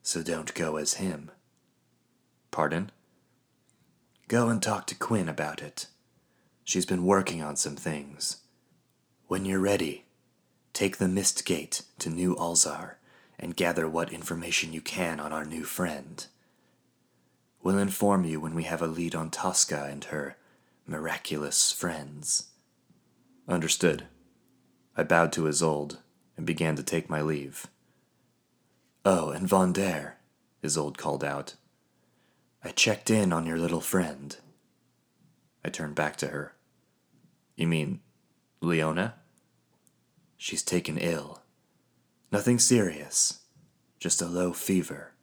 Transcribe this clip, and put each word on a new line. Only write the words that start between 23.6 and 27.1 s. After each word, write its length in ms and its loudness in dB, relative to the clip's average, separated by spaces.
I 60 0
bowed 320 4
to 120 2
Isolde 520 0
and 100 -6
began 300 0
to 60 -6
take 260 -2
my 140 -2